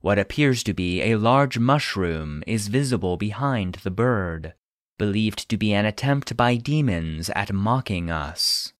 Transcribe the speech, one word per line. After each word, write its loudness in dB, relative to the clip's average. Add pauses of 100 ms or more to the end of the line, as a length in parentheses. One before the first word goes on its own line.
What 2
appears 2
to -2
be 0
a 2
large 4
mushroom 0
is -2
visible 0
behind -2
the -4
bird, -2 (460)
believed 0
to 0
be 2
an 2
attempt -2
by 4
demons 0
at -2
mocking 0
us. -2